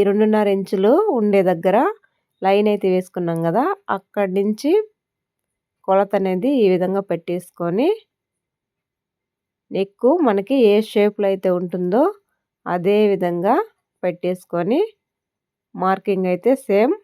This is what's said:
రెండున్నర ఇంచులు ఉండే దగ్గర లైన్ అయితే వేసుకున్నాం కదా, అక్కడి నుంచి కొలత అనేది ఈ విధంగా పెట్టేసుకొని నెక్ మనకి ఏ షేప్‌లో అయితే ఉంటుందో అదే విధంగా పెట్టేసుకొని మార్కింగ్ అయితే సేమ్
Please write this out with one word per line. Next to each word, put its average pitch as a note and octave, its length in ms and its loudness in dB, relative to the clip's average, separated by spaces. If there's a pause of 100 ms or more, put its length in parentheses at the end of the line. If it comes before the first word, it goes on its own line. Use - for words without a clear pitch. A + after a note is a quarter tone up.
రెండున్నర G#3+ 460 2
ఇంచులు G3 440 0 (180)
ఉండే G#3 320 2
దగ్గర F#3 360 0 (640)
లైన్ G3+ 260 2
అయితే G3+ 220 0
వేసుకున్నాం F3+ 520 -2
కదా, E3+ 220 0 (240)
అక్కడి G3 460 -4
నుంచి G#3+ 360 -2 (1160)
కొలత G3 260 0
అనేది F#3+ 400 -2
ఈ A#3 140 2
విధంగా F#3 340 0
పెట్టేసుకొని F3 840 -4 (1800)
నెక్ G3 380 -2 (120)
మనకి G#3+ 420 0
ఏ G#3 180 6
షేప్‌లో G#3 480 0
అయితే F#3+ 220 -2
ఉంటుందో F3+ 520 -2 (640)
అదే F3+ 400 0
విధంగా F#3 480 0 (480)
పెట్టేసుకొని F3+ 800 -4 (960)
మార్కింగ్ F#3+ 520 -2
అయితే F3+ 300 -2
సేమ్ A3 480 0